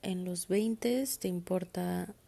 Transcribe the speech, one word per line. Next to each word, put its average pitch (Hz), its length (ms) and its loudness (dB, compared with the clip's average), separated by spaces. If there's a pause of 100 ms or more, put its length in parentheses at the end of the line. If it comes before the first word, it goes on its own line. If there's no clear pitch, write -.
En 180 220 -2
los 180 240 -4
veintes 226 680 2
te 190 100 -2
importa 180 840 -2 (140)